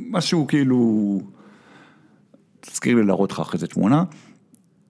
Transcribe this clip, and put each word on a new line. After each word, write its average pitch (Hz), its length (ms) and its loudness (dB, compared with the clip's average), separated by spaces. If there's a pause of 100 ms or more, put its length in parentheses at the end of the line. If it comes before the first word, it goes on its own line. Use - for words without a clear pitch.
(100)
משהו 165 360 0
כאילו... 113 760 2 (1400)
תזכיר - 360 -2
לי 113 80 4
להראות 95 280 0
לך - 80 -8
אחרי - 180 -6
זה 85 80 -8
תמונה, 107 380 2 (840)